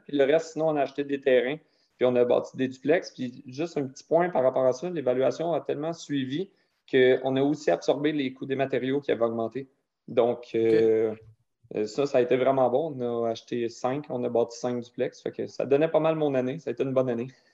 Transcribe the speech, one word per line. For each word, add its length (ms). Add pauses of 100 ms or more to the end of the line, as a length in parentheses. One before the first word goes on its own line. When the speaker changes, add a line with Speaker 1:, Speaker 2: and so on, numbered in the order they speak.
Speaker 1:
Puis 100
le 60
reste, 300
sinon, 160
on 60
a 60
acheté 220
des 160
terrains, 380 (400)
puis 80
on 100
a 80
bâti 320
des 120
duplex. 440
Puis 360
juste 300
un 80
petit 180
point 260
par 140
rapport 220
à 80
ça, 160
l'évaluation 640
a 80
tellement 320
suivi 560 (400)
qu'on 460
a 80
aussi 260
absorbé 420
les 220
coûts 120
des 100
matériaux 460
qui 100
avaient 140
augmenté. 440 (380)
Donc, 480
euh, 560
Speaker 2:
Ok. 80 (560)
Speaker 1:
Euh, 100
ça, 200
ça 120
a 40
été 160
vraiment 320
bon. 300
On 260
a 40
acheté 400
cinq, 400
on 140
a 60
bâti 280
cinq 260
duplex. 380
Fait 100
que 160
ça 180
donnait 240
pas 100
mal 160
mon 180
année. 260
Ça 100
a 40
été 100
une 100
bonne 160
année. 180 (260)